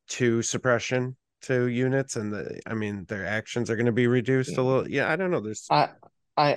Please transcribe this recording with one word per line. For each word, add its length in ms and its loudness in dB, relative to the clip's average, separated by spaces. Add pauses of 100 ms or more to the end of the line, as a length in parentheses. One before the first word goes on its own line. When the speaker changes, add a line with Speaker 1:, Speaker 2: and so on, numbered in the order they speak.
Speaker 1:
two 340 2
suppression 760 0 (260)
to 260 0
units, 480 0
and 180 -4
the, 320 -8
I 80 -8
mean, 320 -4
their 200 -6
actions 440 -4
are 60 -2
gonna 160 2
be 160 4
reduced 440 2
a 20 -6
Speaker 2:
Yeah. 80 0
Speaker 1:
little. 280 2
Yeah, 220 0
I 40 0
don't 160 -2
know. 100 0
There's 280 -10
Speaker 2:
I... 200 4 (480)
I, 200 4